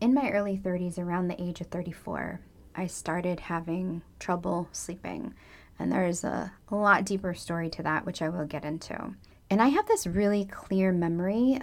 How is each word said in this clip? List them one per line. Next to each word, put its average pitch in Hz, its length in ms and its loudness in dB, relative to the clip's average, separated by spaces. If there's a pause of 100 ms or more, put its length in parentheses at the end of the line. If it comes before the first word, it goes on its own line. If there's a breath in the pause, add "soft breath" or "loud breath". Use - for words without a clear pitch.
in 240 120 4
my 262 180 4
early 202 260 0
thirties, 180 420 -2
around 175 300 0
the 175 120 -4
age 180 200 -4
of 170 80 -8
thirty-four, 165 720 -6 (340)
I 185 120 -4
started 175 540 -4
having 170 640 -4 (160)
trouble 175 540 -2
sleeping. 90 600 -8 (440 loud breath)
And 175 120 0
there 190 140 2
is 175 200 -2
a, - 280 -4 (160)
a 202 60 -4
lot 202 320 4
deeper 190 260 -2
story 170 380 -4
to 165 140 -6
that, 156 200 2
which 185 160 -6
I 160 80 0
will 170 160 -4
get 147 220 -6
into. - 480 -8 (340 soft breath)
And 202 140 6
I 254 60 8
have 381 180 4
this 440 200 2
really 202 380 4
clear 190 480 2
memory 185 720 2